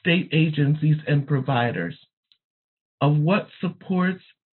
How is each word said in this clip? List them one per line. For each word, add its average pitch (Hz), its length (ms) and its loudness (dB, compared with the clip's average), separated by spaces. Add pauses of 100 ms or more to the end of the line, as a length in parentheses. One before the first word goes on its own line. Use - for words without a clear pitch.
state 175 320 0
agencies 151 640 2 (100)
and 143 200 0
providers 120 680 -2 (1040)
of 147 160 2
what 165 320 0 (120)
supports, 180 600 -4 (320)